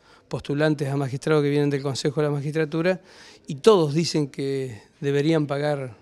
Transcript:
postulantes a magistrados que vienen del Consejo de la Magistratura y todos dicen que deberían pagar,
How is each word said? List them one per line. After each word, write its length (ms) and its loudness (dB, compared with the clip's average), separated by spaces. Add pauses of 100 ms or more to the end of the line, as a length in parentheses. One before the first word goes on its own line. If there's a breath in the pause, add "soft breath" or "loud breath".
(280 soft breath)
postulantes 600 -2
a 80 -4
magistrados 460 0
que 60 0
vienen 220 2
del 120 -2
Consejo 380 -4
de 60 2
la 60 -2
Magistratura 680 -2 (460 loud breath)
y 100 -8
todos 380 6
dicen 340 0
que 540 -6 (180)
deberían 460 2
pagar, 560 -4